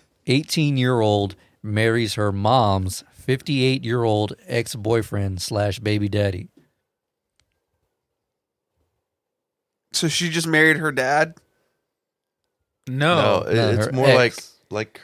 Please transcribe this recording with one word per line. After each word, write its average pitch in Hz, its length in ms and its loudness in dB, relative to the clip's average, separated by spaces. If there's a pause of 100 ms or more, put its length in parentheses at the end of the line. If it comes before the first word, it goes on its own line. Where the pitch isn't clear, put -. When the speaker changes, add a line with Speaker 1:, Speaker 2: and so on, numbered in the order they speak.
(280)
Speaker 1:
Eighteen-year-old 127 1080 0 (280)
marries 110 520 0
her 104 160 -2
mom's 98 720 0 (100)
fifty-eight-year-old 127 1200 -2 (140)
ex-boyfriend 107 920 -4
slash 104 380 -4
baby 104 300 -2
daddy. 101 400 -4 (3500)
Speaker 2:
So - 140 -2
she 170 220 -2
just 165 180 -4
married 156 300 4
her 156 140 -4
dad? 143 440 0 (1500)
Speaker 3:
No. 143 280 0
Speaker 4:
No, 104 340 2
it, 95 60 0
Speaker 1:
No, 113 160 2
Speaker 4:
it's 107 160 0
Speaker 1:
her 127 40 -6
Speaker 4:
more 131 160 2
like, 127 260 6
Speaker 1:
ex. - 220 -18 (140)
Speaker 4:
like 107 340 -8